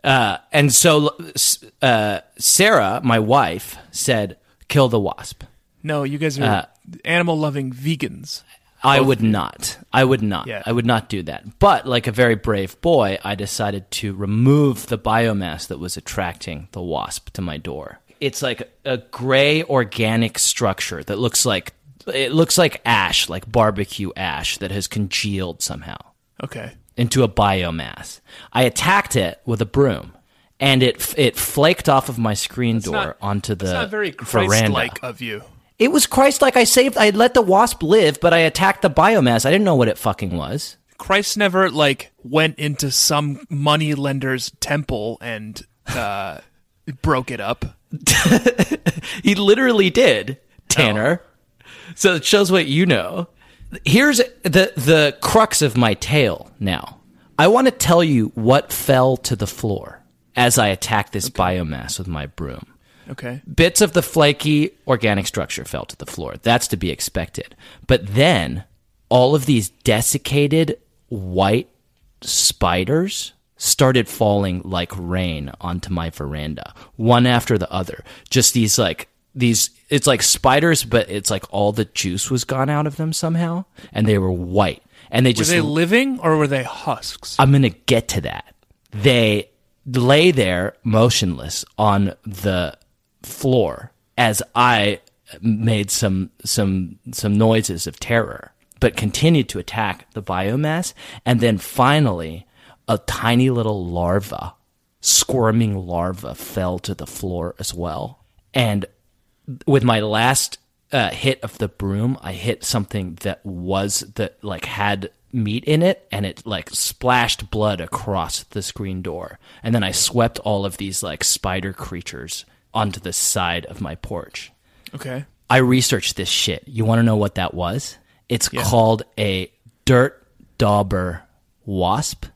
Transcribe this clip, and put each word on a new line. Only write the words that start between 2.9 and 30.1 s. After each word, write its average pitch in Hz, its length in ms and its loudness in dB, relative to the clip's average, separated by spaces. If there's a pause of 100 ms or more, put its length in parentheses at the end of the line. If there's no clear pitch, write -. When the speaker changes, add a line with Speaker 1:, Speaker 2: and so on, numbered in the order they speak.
Speaker 1:
my 117 160 4
wife, 107 580 0 (140)
said, 107 460 -2 (320)
"Kill 135 200 4
the 113 120 2
wasp." - 420 -8 (400)
Speaker 2:
No, 151 220 -4
you 143 140 -6
guys 147 200 -4
are 135 60 -2
Speaker 1:
Uh, 104 200 0 (400)
Speaker 2:
animal-loving 156 680 -2
vegans. 139 720 -6 (400)
Speaker 1:
I 139 160 6
Speaker 2:
Both 139 100 4
Speaker 1:
would 127 100 2
Speaker 2:
of 110 60 0
you. 110 60 4
Speaker 1:
not. 82 480 -4 (140)
I 131 120 4
would 127 180 2
not. 98 240 -4
Speaker 2:
Yeah. 107 180 -10
Speaker 1:
I 113 80 -4
would 117 140 0
not 117 240 0
do 95 140 -6
that. - 340 -14
But 185 280 4
like 123 200 -2
a 120 60 -4
very 117 220 4
brave 101 460 -4
boy, 120 420 2
I 101 120 -4
decided 101 580 -6
to 101 220 -6
remove 120 720 2
the 113 120 -4
biomass 104 680 -2
that 73 120 -10
was 90 200 -10
attracting 85 720 -10
the - 80 -12
wasp 76 540 -8
to 98 80 -8
my 78 160 -8
door. 76 420 -14 (200)
It's 135 200 -6
like 123 300 -6 (160)
a 131 120 -4
gray 135 680 0
organic 113 720 -2
structure - 680 -2
that 101 140 -6
looks 117 260 0
like, 98 300 -2 (320)
it 131 260 -4
looks 160 240 2
like 165 300 2
ash, 101 420 2
like 92 220 -10
barbecue 104 680 0
ash 87 420 -6
that 95 120 -8
has 98 160 -6
congealed 95 760 -4
somehow - 360 -10 (440)
Speaker 2:
Okay. 120 300 -12 (240)
Speaker 1:
into 120 260 2
a 117 60 2
biomass. 87 920 -2 (320)
I 127 100 2
attacked 202 520 0
it 92 300 -2
with 113 160 -2
a 113 60 0
broom, 113 460 0 (460)